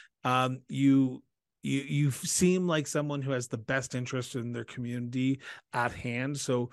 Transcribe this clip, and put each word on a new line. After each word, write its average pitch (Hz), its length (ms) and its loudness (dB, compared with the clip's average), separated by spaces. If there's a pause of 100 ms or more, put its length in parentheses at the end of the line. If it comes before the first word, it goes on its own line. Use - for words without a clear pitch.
(240)
um, 127 460 2
you, 135 540 4 (380)
you, 135 200 -2
you 143 300 2
seem 180 560 2
like 156 200 2
someone 147 340 -2
who 135 100 -2
has 127 180 -2
the 127 80 -6
best 131 360 -4
interest 127 420 -4
in 120 180 -4
their 120 100 -6
community 123 800 -2 (320)
at 120 180 0
hand. 131 480 -4
So 123 340 -2